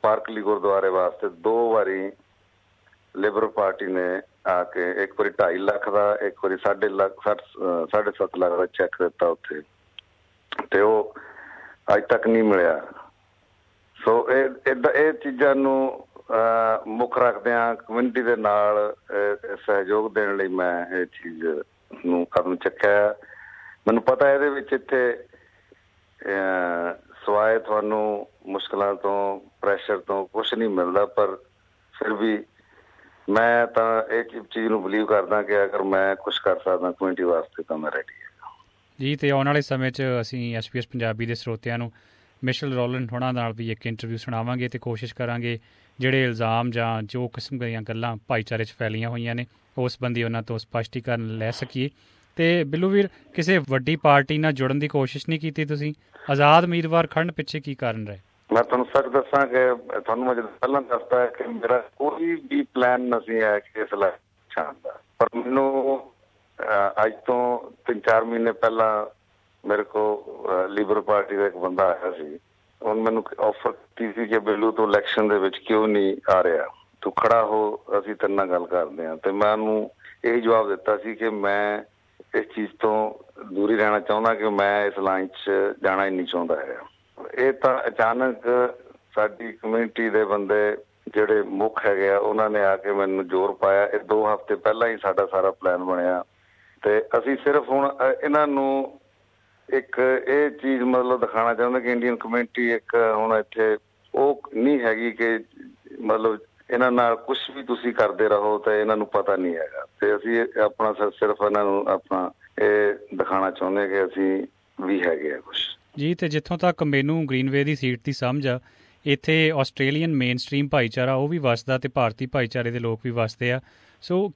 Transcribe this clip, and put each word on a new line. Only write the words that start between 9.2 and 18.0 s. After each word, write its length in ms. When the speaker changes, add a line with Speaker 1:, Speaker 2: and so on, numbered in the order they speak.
Speaker 1:
ਉੱਥੇ, 360
ਤੇ 100
ਉਹ 340
ਅੱਜ 80
ਤੱਕ 220
ਨਹੀਂ 160
ਮਿਲਿਆ। 440
ਸੋ 260
ਇਹ, 400
ਏਦਾਂ, 220
ਇਹ 200
ਚੀਜ਼ਾਂ 420
ਨੂੰ, 500
ਅਹ, 680
ਮੁੱਖ 320
ਰੱਖਦਿਆਂ 560
ਕਮਿਊਨਿਟੀ 480